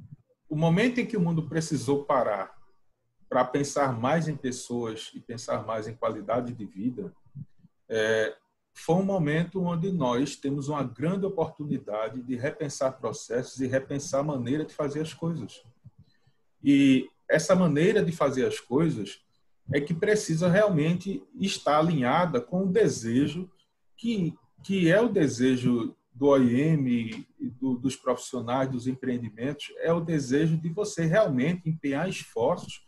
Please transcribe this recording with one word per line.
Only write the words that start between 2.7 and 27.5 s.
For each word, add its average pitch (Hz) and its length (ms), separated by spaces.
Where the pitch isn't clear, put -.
pra 123 160
pensar 139 560
mais 151 280
em 151 80
pessoas 120 800
e - 40
pensar 113 460
mais 110 220
em 113 80
qualidade 113 580
de 113 120
vida, 104 460
é, 110 480
foi - 240
um 190 80
momento 180 580
onde 175 300
nós 135 460
temos 139 320
uma 143 140
grande 170 420
oportunidade 127 960
de 123 140
repensar 135 580
processos 120 680
e 131 80
repensar 135 540
a - 20
maneira 143 400
de 147 100
fazer 147 280
as 160 120
coisas. 160 500
E 139 460
essa 160 280
maneira 180 460
de 165 120
fazer 127 320
as 107 140
coisas 123 600
é 143 80
que 165 120
precisa 185 540
realmente 180 760
estar 156 440
alinhada 151 600
com 180 240
o 185 80
desejo 147 800
que, 214 360
que 185 260
é 202 120
o 240 80
desejo 123 840
do 135 140
O 139 100
I 123 240
M 123 680
e 123 120
do, 127 260